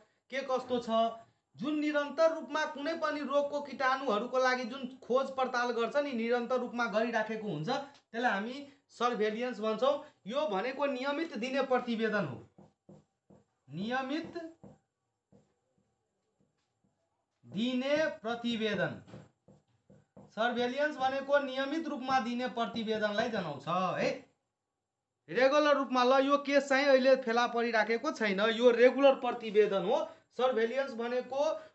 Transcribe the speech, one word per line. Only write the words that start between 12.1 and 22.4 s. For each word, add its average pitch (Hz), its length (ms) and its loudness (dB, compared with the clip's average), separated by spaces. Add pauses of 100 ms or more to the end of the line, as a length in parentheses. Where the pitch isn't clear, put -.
हो, 120 120 -8 (1300)
नियमित 262 720 -6 (3000)
दिने 254 520 -2 (240)
प्रतिवेदन। 214 800 -4 (1300)
surveillance 247 680 -2
भनेको 269 440 0
नियमित 277 480 -4
रूपमा 262 320 -2
दिने 240 340 -4